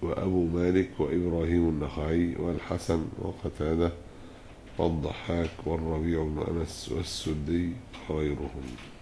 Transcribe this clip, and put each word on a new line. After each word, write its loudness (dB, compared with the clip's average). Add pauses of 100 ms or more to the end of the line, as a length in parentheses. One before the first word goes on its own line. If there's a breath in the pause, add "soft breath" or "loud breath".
وأبو 2
مالك 4 (100)
وإبراهيم 4
النخعي 2
والحسن 0 (140)
وقتادة 0 (840 loud breath)
والضحاك 0 (140)
والربيع 0
بن -2
أنس -4
والسدي 0 (400)
وغيرهم. -2 (260)